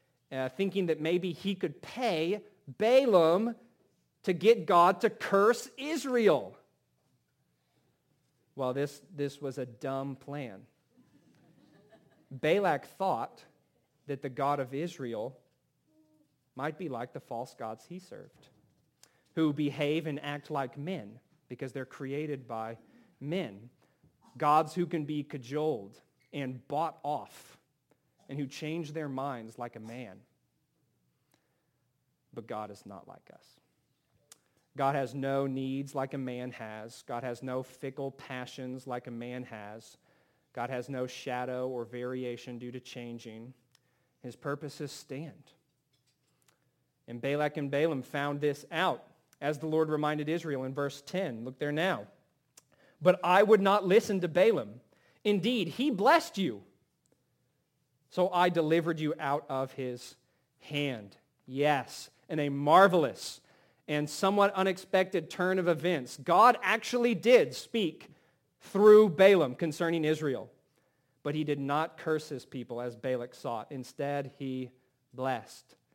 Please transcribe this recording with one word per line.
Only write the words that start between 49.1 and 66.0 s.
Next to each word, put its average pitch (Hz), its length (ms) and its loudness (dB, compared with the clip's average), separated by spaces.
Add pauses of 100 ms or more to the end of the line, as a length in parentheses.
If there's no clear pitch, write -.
as 147 200 -4
the 160 80 -8
Lord 156 220 2
reminded 151 400 -2
Israel 156 340 -4
in 131 100 -8
verse 139 300 -6
ten. 135 420 -6
Look 131 140 -12
there 147 120 -2
now. 151 360 -2 (920)
"But 180 240 4
I 180 200 6
would 208 180 8
not 196 240 4
listen 196 360 4
to 175 60 0
Balaam. 151 520 2 (440)
Indeed, 208 460 2
he 277 220 -2
blessed 254 460 4
you. 117 260 -4 (1500)
So 180 200 2
I 180 200 4
delivered 165 500 2
you 151 200 -2
out 147 300 -2
of 135 240 -4
his 127 420 -10 (460)
hand." 131 560 -6 (280)
Yes, 135 640 -2 (200)
in 156 100 -2
a 143 100 0
marvelous 147 920 6 (440)
and 147 240 -2
somewhat 202 440 2
unexpected 185 760 0
turn 185 300 0
of 175 80 0
events, 156 480 0